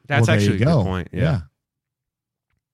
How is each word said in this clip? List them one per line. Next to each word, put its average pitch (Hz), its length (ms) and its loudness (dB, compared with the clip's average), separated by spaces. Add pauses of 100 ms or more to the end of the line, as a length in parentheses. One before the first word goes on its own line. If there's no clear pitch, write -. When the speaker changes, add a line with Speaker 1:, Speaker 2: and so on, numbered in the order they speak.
Speaker 1:
That's 139 200 0
Speaker 2:
Well, - 100 2
there 104 80 0
you 113 80 0
Speaker 1:
actually - 100 -4
a - 20 2
good - 0 -
Speaker 2:
go. 147 180 2
Speaker 1:
point. 92 300 -4
Yeah. 90 80 -2
Speaker 2:
Yeah. 82 180 0 (1300)